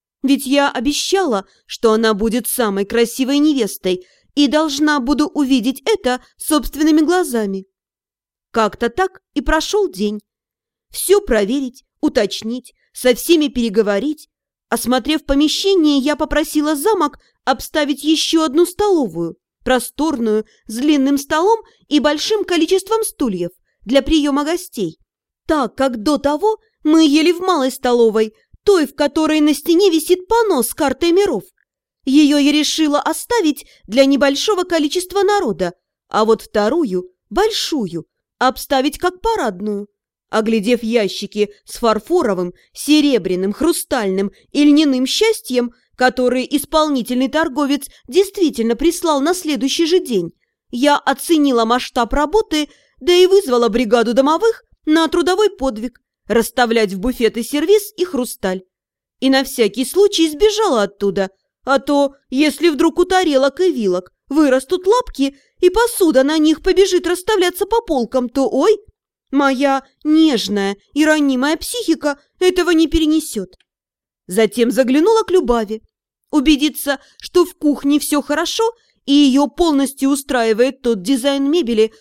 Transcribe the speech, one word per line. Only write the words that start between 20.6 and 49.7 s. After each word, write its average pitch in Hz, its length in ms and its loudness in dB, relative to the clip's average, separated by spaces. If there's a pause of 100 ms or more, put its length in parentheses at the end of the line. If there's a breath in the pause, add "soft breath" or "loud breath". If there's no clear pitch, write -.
с 214 80 -10
длинным 285 420 2
столом 339 400 0 (300 soft breath)
и 294 100 2
большим 302 460 -2
количеством 370 580 0
стульев 185 480 -4 (340)
для 262 160 2
приема 294 440 0
гостей. 254 560 -6 (480)
Так 294 260 -2
как 240 300 -2
до 294 140 0
того 359 400 -2 (260)
мы 320 200 4
ели 311 280 4
в 339 80 -2
малой 311 320 0
столовой, 226 600 2 (320)
той, 359 220 4
в - 80 -10
которой 311 460 0
на 302 140 2
стене 359 360 2
висит 359 380 0
панно 440 340 2
с - 100 -4
картой 302 380 -2
миров. 349 320 0 (640)
Ее 294 340 4
я 285 140 2
решила 294 480 0
оставить 330 640 -2 (220 soft breath)
для 247 160 4
небольшого 277 580 0
количества 359 640 -2
народа, 226 480 -2 (360)
а 220 160 0
вот - 180 2
вторую, 208 680 -2 (180)
большую, 226 800 -2 (320)
обставить 262 600 -2
как 359 220 -4
парадную. 214 680 -4 (420)
Оглядев 220 540 0
ящики 208 640 -2 (140 loud breath)
с - 140 -16
фарфоровым, 220 760 -2 (180)
серебряным, 208 800 0
хрустальным 202 760 -2 (220 soft breath)
и 285 120 2
льняным 285 400 4
счастьем, 254 680 -2 (240 soft breath)
которые 254 600 0
исполнительный 269 720 -2
торговец 285 600 -2 (180 soft breath)
действительно 262 720 0
прислал 320 440 0
на 330 140 0
следующий 302 520 -2